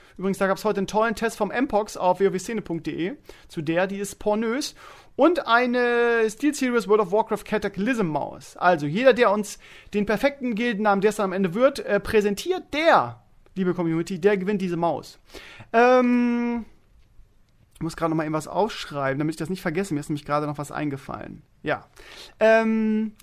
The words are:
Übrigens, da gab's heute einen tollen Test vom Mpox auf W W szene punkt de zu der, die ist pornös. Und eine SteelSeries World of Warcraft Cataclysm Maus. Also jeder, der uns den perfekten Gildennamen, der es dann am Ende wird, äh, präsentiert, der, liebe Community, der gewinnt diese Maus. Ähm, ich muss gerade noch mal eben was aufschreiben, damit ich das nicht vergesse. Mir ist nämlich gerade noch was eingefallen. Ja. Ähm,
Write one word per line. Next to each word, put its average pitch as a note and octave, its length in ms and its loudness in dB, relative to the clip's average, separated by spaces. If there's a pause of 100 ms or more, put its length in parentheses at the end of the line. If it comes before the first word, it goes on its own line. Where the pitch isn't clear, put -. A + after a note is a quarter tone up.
(180)
Übrigens, F#3+ 220 -2
da G3 80 2
gab's F#3+ 180 -2
heute G3+ 140 0
einen F#3+ 80 -2
tollen A3 260 0
Test A3+ 240 -4
vom G3 120 -2
Mpox G#3 460 -2
auf F#3 240 2
W F#3+ 140 2
W F#3 60 -4
szene G#3+ 220 -6
punkt E3+ 260 -8
de E3+ 300 -6 (300)
zu - 140 -8
der, E3 240 0
die G3 120 -8
ist G3+ 180 -8
pornös. A3+ 600 -2 (400)
Und D#4+ 320 4
eine A#3+ 800 2
SteelSeries B3 580 0
World G#3+ 140 6
of F3 100 -2
Warcraft A3 340 0
Cataclysm G#3 600 -2
Maus. - 520 -6
Also E3+ 280 2
jeder, A3+ 280 4
der G#3+ 180 4
uns G#3 260 -2 (380)
den G#3 100 2
perfekten B3 480 -2
Gildennamen, G#3 480 0
der G#3 80 4
es G#3 60 -2
dann G#3+ 100 -2
am F#3+ 80 -4
Ende F#3 220 -2
wird, B3+ 240 2
äh, G3+ 200 0
präsentiert, G#3 760 -2
der, A#3+ 500 2 (320)
liebe F3+ 180 0
Community, E3 460 -2
der G3+ 180 4
gewinnt F#3 240 -2
diese F3 160 -4
Maus. E3 400 -4 (560)
Ähm, A#3+ 920 4 (1080)
ich - 80 -14
muss D#3+ 140 -6
gerade E3 160 -2
noch D#3 60 0
mal D#3+ 80 -2
eben D3+ 80 -4
was D3+ 140 -4
aufschreiben, C#3+ 680 -2
damit D#3 160 -2
ich - 60 -12
das D3+ 100 -6
nicht F#3 120 -6
vergesse. F3 340 -4
Mir C#3+ 40 -2
ist D3 100 -10
nämlich D3+ 160 -6
gerade D3+ 200 -2
noch D3 140 -6
was C#3+ 120 -10
eingefallen. C3+ 680 -8 (200)
Ja. C3+ 260 -4 (520)
Ähm, A3 840 2